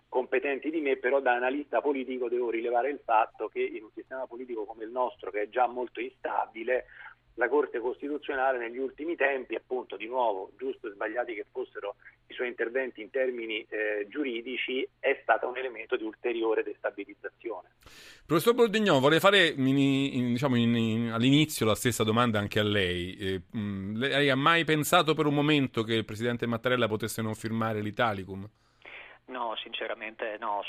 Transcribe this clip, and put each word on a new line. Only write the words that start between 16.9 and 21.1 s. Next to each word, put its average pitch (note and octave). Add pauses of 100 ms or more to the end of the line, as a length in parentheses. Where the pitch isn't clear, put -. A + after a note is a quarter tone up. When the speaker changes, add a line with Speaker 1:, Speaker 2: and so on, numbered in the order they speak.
Speaker 2:
Professor E3+
Bordignon, G#3
vorrei D3+
fare F#3+
in, C3+
in, C#3
diciamo B2
in, A#2
in, A2+